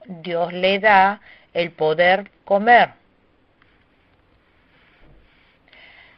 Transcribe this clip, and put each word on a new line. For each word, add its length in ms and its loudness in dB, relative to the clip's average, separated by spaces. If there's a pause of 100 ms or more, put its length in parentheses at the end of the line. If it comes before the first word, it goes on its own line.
Dios 460 -8
le 280 -2
da 420 2 (320)
el 180 -6
poder 600 -2 (120)
comer. 460 2 (3250)